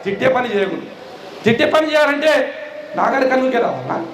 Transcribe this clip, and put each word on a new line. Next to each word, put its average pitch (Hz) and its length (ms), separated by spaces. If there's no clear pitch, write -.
తిట్టే 196 320
పని 240 180
చేయకూడదు. 190 360
తిట్టే 233 200
పని 311 160
చేయాలంటే 302 400
నాగర్ 254 320
కర్నూలుకే 254 320
రావాలన్నా? 135 340